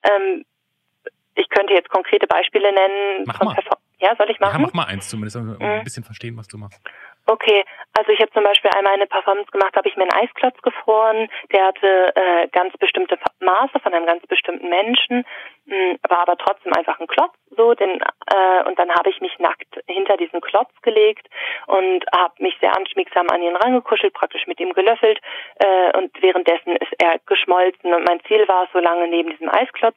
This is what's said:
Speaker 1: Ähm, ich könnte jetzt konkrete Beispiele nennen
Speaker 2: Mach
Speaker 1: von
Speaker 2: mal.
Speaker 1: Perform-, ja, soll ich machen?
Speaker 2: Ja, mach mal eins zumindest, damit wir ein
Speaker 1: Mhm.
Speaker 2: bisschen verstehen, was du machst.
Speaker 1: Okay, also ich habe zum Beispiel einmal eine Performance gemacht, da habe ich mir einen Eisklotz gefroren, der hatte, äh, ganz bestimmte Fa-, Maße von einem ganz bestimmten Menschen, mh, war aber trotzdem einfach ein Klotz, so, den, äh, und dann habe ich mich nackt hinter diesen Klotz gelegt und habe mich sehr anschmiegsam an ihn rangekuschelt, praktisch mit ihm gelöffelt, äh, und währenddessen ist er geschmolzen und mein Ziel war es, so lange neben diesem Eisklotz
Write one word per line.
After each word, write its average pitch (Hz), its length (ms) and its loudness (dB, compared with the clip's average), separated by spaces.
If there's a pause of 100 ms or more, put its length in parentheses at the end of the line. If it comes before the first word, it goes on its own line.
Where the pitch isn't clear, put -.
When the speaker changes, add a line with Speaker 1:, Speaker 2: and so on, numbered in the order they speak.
Speaker 1:
Ähm, 196 420 0 (880)
ich - 140 0
könnte 202 240 0
jetzt 180 160 2
konkrete - 380 0
Beispiele 190 460 0
nennen 196 540 0
Speaker 2:
Mach - 120 -8
Speaker 1:
von 202 80 0
Speaker 2:
mal. 202 80 -6
Speaker 1:
Perform-, - 260 -4 (180)
ja, 196 180 2
soll 208 140 0
ich 214 100 -4
machen? 202 200 0
Speaker 2:
Ja, 302 60 2
mach 349 80 -8
mal 156 100 -2
eins 98 240 -10
zumindest, 107 280 -10
damit 110 240 -10
wir - 60 -6
ein 208 120 -2
Speaker 1:
Mhm. 220 60 -10
Speaker 2:
bisschen 120 200 -14
verstehen, 117 320 -16
was 110 120 -18
du 107 100 -18
machst. 104 240 -20 (460)
Speaker 1:
Okay, 214 360 2 (340)
also 214 140 0
ich 202 80 2
habe 214 100 0
zum 214 140 0
Beispiel 202 260 2
einmal 196 220 2
eine 196 160 0
Performance 202 420 -2
gemacht, 196 220 0
da - 60 2
habe 196 100 0
ich - 80 -6
mir 190 80 2
einen 185 180 0
Eisklotz 254 400 -2
gefroren, 220 680 0 (240)
der 190 140 4
hatte, 190 480 2
äh, 175 380 2
ganz 185 240 0
bestimmte - 400 0
Fa-, - 240 -4
Maße 262 400 0
von 196 120 -2
einem 170 140 0
ganz 170 220 0
bestimmten 185 400 -4
Menschen, 233 560 0 (400)
mh, 190 320 -2 (120)
war 175 120 2
aber 175 160 0
trotzdem - 360 -2
einfach - 280 -2
ein 165 80 -12
Klotz, 349 240 0 (240)
so, 233 180 6
den, 190 260 -2
äh, 185 640 2
und - 140 -4
dann 175 160 0
habe - 160 2
ich - 100 -6
mich 370 200 -8
nackt - 340 -4 (140)
hinter 196 280 0
diesen - 240 -6
Klotz 214 300 -2 (120)
gelegt 214 440 2 (400)
und 185 380 0 (100)
habe 180 240 2
mich - 220 -2
sehr - 160 2
anschmiegsam 359 520 -2
an 175 140 0
ihn 170 140 0
rangekuschelt, 226 580 0
praktisch - 320 -6
mit 349 140 -10
ihm - 120 -6
gelöffelt, 220 480 2 (360)
äh, 185 420 2
und - 140 -4 (100)
währenddessen 180 540 2
ist - 160 -4 (100)
er 165 240 2
geschmolzen 180 680 0
und 170 120 0
mein 170 240 0
Ziel 214 180 4
war 185 200 2
es, - 60 -18
so 185 60 0
lange 175 300 0
neben 170 220 -2
diesem 165 200 -8
Eisklotz 226 460 0